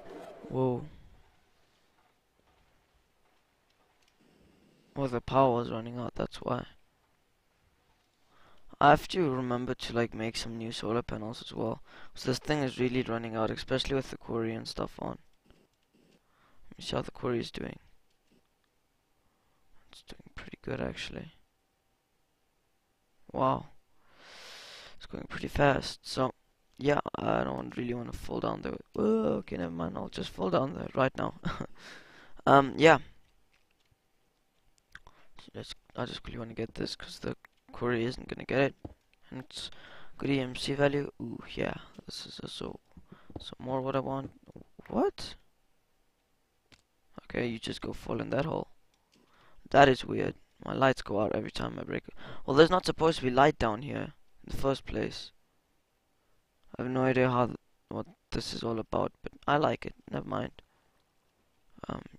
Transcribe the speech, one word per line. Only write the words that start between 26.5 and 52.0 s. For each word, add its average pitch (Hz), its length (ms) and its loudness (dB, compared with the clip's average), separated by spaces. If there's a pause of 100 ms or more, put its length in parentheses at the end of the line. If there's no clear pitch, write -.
yeah, 143 220 2 (160)
I 110 280 2
don't - 320 -4
really 120 180 -2
wanna 120 180 -8
fall - 280 -6
down 110 220 -2
there. - 140 -6 (160)
Whoa, 220 480 2
okay, - 160 -6
never 170 160 -4
mind. 170 240 -4
I'll - 120 -6
just - 220 -6
fall - 200 -2
down 147 240 2
there - 200 -6
right 131 220 4
now. 110 180 -2 (100)
<laughs> - 220 -4 (800)
Um, 139 320 10
yeah. 151 200 10 (2500)
So - 140 -20
let's, 110 200 -12 (220)
I 123 80 -2
just - 180 -8
quickly - 160 -10
wanna 113 160 -10
get 113 200 -6
this - 200 -4
'cause - 240 -14
the - 180 -6 (360)
courier 120 340 0
isn't - 220 -8
gonna - 160 -10
get - 160 2
it. 139 140 2 (560)
And 131 100 -8
it's - 300 -12 (480)
good - 120 0
E 139 100 4
M 127 160 -4
C - 180 -2
value. 143 360 2 (100)
Ooh, 117 220 -6 (120)
yeah. - 200 0 (320)
This - 200 -12
is - 140 -14
also - 380 -8 (640)
some - 200 -14
more 131 220 -2
what 135 140 -2
I 135 40 4
want. 135 320 -4 (560)
What? - 480 0 (1900)
Okay, - 220 0
you 117 140 -4
just - 200 -6
go 107 120 -6
fall - 280 -4
in 110 100 -6
that 127 140 2
hole. - 240 -2 (1000)
That 139 180 12
is 127 160 4
weird. 104 300 -2 (340)
My - 60 -4
lights 131 260 4
go 101 200 -2
out 107 140 2
every 104 160 -4
time 117 300 -4
I - 20 -8
break. - 200 -4 (420)